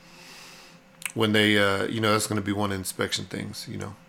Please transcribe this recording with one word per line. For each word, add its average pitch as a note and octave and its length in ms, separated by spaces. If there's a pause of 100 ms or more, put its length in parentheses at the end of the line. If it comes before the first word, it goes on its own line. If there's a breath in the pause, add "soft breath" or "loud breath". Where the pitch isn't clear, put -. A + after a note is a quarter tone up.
(1160 loud breath)
when A2 180
they, G#2+ 260
uh, G2 260
you A2+ 160
know, G#2+ 120
that's G#2+ 140
gonna G#2+ 140
be G2+ 120
one G2+ 180
of G2 60
the - 40
inspection G2+ 460
things, G#2 420
you - 100
know, G2+ 180 (120)